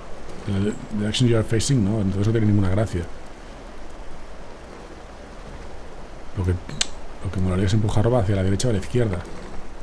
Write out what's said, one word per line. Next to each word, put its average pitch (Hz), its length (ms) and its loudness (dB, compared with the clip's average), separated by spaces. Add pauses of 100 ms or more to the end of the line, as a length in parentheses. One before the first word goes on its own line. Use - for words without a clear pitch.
(460)
The, 101 260 2 (260)
the 104 80 0
action 117 220 4
you 113 80 6
are 107 80 4
facing, 117 400 2
no. 107 160 2
Entonces 98 260 2
no 110 60 4
tiene 110 140 4
ninguna 104 240 6
gracia. 92 340 2 (3250)
Lo 98 80 0
que, 90 80 4
lo - 800 -4
que 95 80 0
molaría 92 260 2
es 98 80 4
empujarlo 110 420 4
hacia 104 180 2
la 95 80 2
derecha 101 260 2
o - 20 4
a 107 40 4
la 92 60 2
izquierda. 113 380 2 (640)